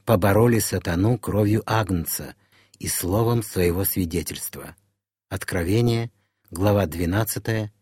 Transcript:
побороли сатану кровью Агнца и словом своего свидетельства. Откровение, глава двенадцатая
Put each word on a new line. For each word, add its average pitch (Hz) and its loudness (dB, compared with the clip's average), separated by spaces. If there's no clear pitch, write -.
побороли 107 4
сатану 95 0
кровью 104 0
Агнца 101 -2
и 90 -8
словом 113 0
своего 90 0
свидетельства. - -6
Откровение, 117 0
глава 98 2
двенадцатая 104 -2